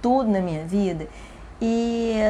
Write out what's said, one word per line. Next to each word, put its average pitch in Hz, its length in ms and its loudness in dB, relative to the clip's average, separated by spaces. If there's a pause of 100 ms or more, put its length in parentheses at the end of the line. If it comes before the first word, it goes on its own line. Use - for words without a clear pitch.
tudo 240 300 2
na 196 100 2
minha 165 240 -2
vida." 175 420 -2 (540)
E 233 540 0 (160)